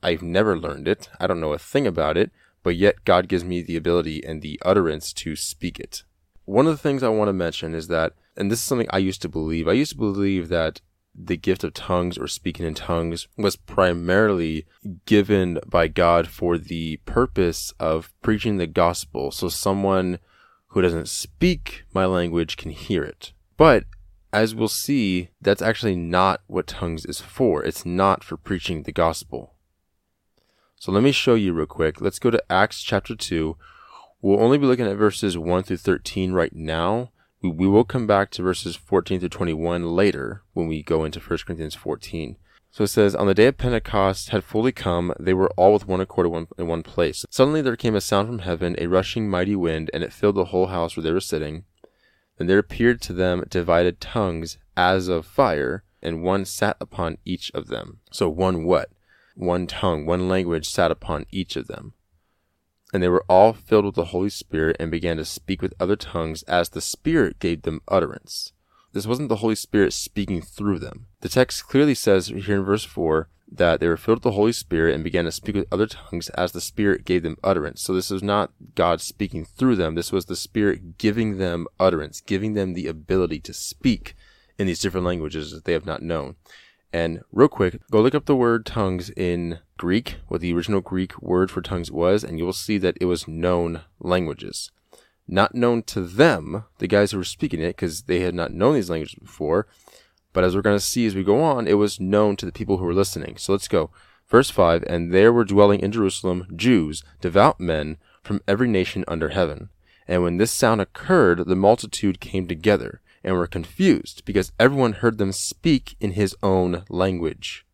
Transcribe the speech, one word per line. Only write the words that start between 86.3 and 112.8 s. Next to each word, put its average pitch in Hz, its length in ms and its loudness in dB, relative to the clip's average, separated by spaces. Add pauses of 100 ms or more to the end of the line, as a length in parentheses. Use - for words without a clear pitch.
And 85 280 -2 (100)
real 120 160 6
quick, - 420 0
go 110 120 4
look 131 160 4
up 147 80 -2
the 147 100 2
word 117 320 0
tongues 92 440 -4
in 87 500 -4 (160)
Greek, 95 400 -2 (100)
what - 140 -4
the 87 120 -2
original 90 280 0
Greek 92 420 -6
word 90 260 2
for 90 140 -6
tongues 87 260 -6
was, 90 360 2
and 82 120 -8
you 80 80 -2
will 92 80 -4
see - 260 -2
that 90 220 0
it 92 40 -2
was 90 240 -2
known 85 540 -2 (180)
languages. - 720 -4 (560)
Not 98 260 2
known 120 300 0
to - 160 -6
them, 95 640 2 (140)
the - 100 -4
guys 101 240 4
who 104 60 -2
were 90 60 -4
speaking - 360 -4
it, 85 160 -2
'cause 82 260 -6
they 90 180 0
had 90 140 -2
not 87 180 -4
known 113 220 2
these 95 160 0
languages 80 300 -6
before, 80 480 -2 (640)
but 92 100 2
as 90 140 2
we're 98 60 -2
gonna 101 180 2
see 117 260 0
as 101 80 -2
we 95 80 -2
go 101 180 4
on, 135 280 0
it 90 60 6
was 104 260 2
known 101 340 2
to 98 100 -8
the 90 60 -6
people 98 280 -2
who 92 60 -4
were 85 80 0
listening. 95 440 -2
So - 160 -4
let's 98 160 -2
go. 80 240 0 (340)
Verse - 240 6
five, 85 380 4
And 85 260 -2
there 104 180 8
were 117 120 4
dwelling 101 340 6
in 101 140 -2
Jerusalem 92 640 -2
Jews, 85 480 2 (160)
devout 98 400 4
men 78 380 -2 (220)
from 98 280 -4
every 104 180 2
nation 95 400 0
under 80 220 -4
heaven. 87 400 -2 (400)
And 90 160 2
when 87 140 0
this 113 120 2
sound 113 300 2
occurred, 95 640 2
the 92 80 2
multitude 98 640 2
came 92 300 -6
together, 87 520 0 (220)